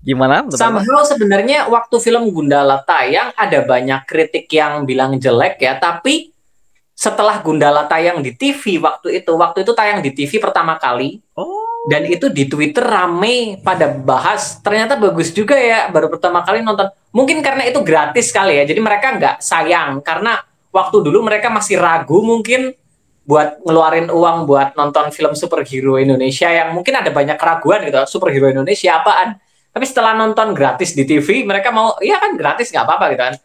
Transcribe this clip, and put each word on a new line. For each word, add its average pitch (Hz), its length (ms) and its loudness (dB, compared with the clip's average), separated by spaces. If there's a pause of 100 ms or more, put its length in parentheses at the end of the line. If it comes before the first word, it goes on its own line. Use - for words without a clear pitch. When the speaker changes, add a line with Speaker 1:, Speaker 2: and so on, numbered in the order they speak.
Speaker 1:
Gimana? 135 460 2
Menurut 196 80 -6
Speaker 2:
Somehow 226 480 2
Speaker 1:
Bapak? 294 80 2
Speaker 2:
sebenarnya 220 560 2
waktu 233 320 0
film 233 320 0
Gundala 143 500 2
tayang, 160 540 0
ada 175 260 0
banyak 135 460 -2
kritik - 420 -2
yang 147 380 0
bilang 131 320 0
jelek 127 400 2
ya, 131 160 0
tapi 214 560 -2 (640)
setelah - 500 0
Gundala 147 420 2
tayang 165 380 0
di 127 100 -6
T 277 220 -2
V 202 260 -2
waktu 165 380 -2
itu, 170 160 0
waktu 170 260 0
itu 214 140 2
tayang 208 240 0
di 139 160 -4
T 143 100 -4
V 143 140 -2
pertama 170 400 0
kali. 135 400 -4 (160)
Speaker 1:
Oh. 381 320 -8 (180)
Speaker 2:
Dan 151 200 0
itu 175 220 -2
di 139 200 0
Twitter 151 360 -2
rame 208 760 -2
pada 180 300 0
bahas, 135 680 -2
"Ternyata 220 360 0
bagus 170 360 0
juga 214 240 0
ya, 233 320 2
baru 156 220 0
pertama 175 320 -2
kali 190 200 -2
nonton." 208 260 -2 (240)
Mungkin 269 300 0
karena 269 240 -2
itu 247 160 0
gratis 214 500 0
kali 190 280 2
ya, 143 60 4
jadi 156 140 -2
mereka 220 340 0
nggak 170 260 0
sayang. 160 640 -2
Karena 170 340 -4 (340)
waktu - 320 2
dulu 147 200 2
mereka 214 280 -2
masih 214 280 -2
ragu 170 440 2
mungkin 233 540 0 (480)
buat 151 380 2
ngeluarin 165 480 2
uang 165 360 2
buat 139 300 2
nonton 147 360 0
film 151 220 -2
superhero 135 640 -2
Indonesia 135 500 2
yang 165 260 2
mungkin 180 240 -2
ada 214 120 0
banyak 147 260 0
keraguan 165 480 0
gitu, 139 260 0
"Superhero 143 400 0
Indonesia 170 480 0
apaan?" 185 420 0 (300)
Tapi 240 160 -6
setelah 226 280 0
nonton 220 400 0
gratis 139 380 0
di 139 140 -2
T 147 160 2
V, 233 240 0
mereka 285 260 -2
mau, 220 280 0
"Iya 370 200 0
kan 403 160 -2
gratis, 156 340 -2
nggak 156 140 -2
apa-apa," 160 280 0
gitu 127 100 -2
kan. 127 140 -2 (100)